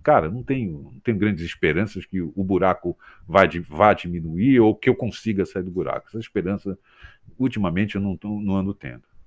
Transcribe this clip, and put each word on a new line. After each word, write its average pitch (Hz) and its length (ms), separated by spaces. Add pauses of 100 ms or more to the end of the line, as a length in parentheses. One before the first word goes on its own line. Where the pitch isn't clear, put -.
cara, 92 260
não 123 140
tenho, 107 500
não - 60
tenho 113 180
grandes 92 280
esperanças 90 600
que 92 160
o 90 220
buraco 92 540 (280)
vá 95 200
di-, 85 160
vá 87 320
diminuir 87 680
ou 107 160
que - 140
eu 127 60
consiga 101 500
sair 92 180
do 92 80
buraco. 85 380
Essa 110 100
esperança, 98 580 (600)
ultimamente, 104 560
eu 101 60
não 98 160
tô, 104 240
não 98 160
ando 98 160
tendo. 64 300 (240)